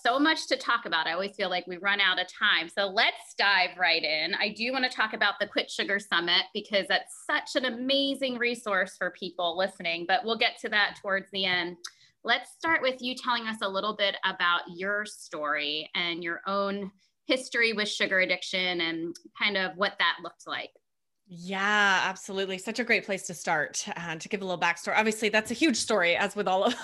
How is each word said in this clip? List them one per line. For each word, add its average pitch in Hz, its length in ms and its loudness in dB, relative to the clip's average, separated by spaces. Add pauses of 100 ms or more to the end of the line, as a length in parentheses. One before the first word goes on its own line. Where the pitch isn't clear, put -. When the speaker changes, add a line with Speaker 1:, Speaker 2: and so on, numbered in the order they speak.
Speaker 1:
so 247 160 4
much 311 300 2
to 269 60 4
talk 233 300 -2
about. 165 220 0
I 165 60 0
always 196 220 -4
feel 190 140 -2
like 180 160 -2
we 180 120 -8
run 202 220 0
out 185 220 4
of 180 60 -2
time. 175 420 2
So 202 160 0
let's 220 540 0
dive 196 360 6
right 165 280 4
in. 156 320 0
I 196 140 0
do 220 220 -4
want 262 120 0
to 247 120 -2
talk 220 180 2
about 208 260 2
the 202 80 0
Quit - 240 -2
Sugar 196 260 -2
Summit 180 460 2 (100)
because 202 340 0
that's - 380 -2
such - 300 -2
an 254 180 0
amazing 262 640 0
resource 220 580 0
for 180 140 -4
people 175 480 -4
listening, 175 500 -2
but 185 160 2
we'll 220 140 0
get 226 220 0
to 233 100 -8
that 208 320 0
towards 190 300 -2
the 190 140 -2
end. 180 320 -2 (460)
Let's 233 280 0
start 330 320 0
with 254 180 -2
you 247 140 -6
telling 233 320 -2
us 220 160 -4
a 202 60 0
little 202 260 0
bit 202 280 0
about 180 380 2 (140)
your 208 320 -2
story 151 880 -4
and 170 280 -4
your 170 220 -6
own 196 460 -2 (340)
history 247 480 0
with 208 160 -2
sugar 190 300 2
addiction 180 600 0
and 165 340 -4 (260)
kind 202 160 2
of 185 180 -2
what 190 220 0
that 175 240 2
looked - 240 -16
like. 143 240 -8 (600)
Speaker 2:
Yeah, 190 760 2
absolutely. 190 520 -4
Such 220 220 -6
a 240 60 0
great 220 200 2
place 190 220 -4
to 185 60 -8
start, 156 520 -2 (120)
uh, 170 180 -6
to - 140 -12
give 196 120 -4
a 190 40 -8
little 180 160 -2
backstory. 170 340 0
Obviously, 220 320 2
that's 220 240 2
a - 20 -2
huge 294 220 4
story, 175 400 2
as 196 220 0
with 196 100 0
all 185 160 4
of, 233 100 4 (100)